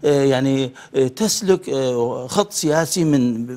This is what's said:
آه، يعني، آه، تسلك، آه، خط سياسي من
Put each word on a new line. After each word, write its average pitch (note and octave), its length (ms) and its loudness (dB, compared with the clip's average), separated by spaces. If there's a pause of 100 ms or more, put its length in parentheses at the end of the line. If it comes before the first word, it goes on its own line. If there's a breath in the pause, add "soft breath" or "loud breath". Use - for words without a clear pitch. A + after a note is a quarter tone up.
آه، C#3+ 200 4
يعني، C3+ 480 0 (220 loud breath)
آه، C3 140 2
تسلك، F#3 600 -2
آه، B2+ 580 -2
خط G3+ 260 0
سياسي D#3+ 520 0
من B2 420 2 (100)